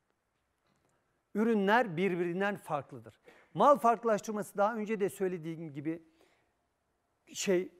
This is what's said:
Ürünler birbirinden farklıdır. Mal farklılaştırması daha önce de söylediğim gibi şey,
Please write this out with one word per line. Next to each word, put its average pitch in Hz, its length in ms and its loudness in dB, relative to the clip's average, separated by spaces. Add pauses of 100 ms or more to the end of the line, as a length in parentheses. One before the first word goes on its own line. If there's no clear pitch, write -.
(1300)
Ürünler 214 600 2
birbirinden 180 600 0
farklıdır. 135 640 -10 (340)
Mal 247 240 6
farklılaştırması 214 800 0
daha 202 200 2
önce 214 240 -4
de 196 100 0
söylediğim 165 640 -6
gibi 156 300 -6 (1300)
şey, 185 460 -2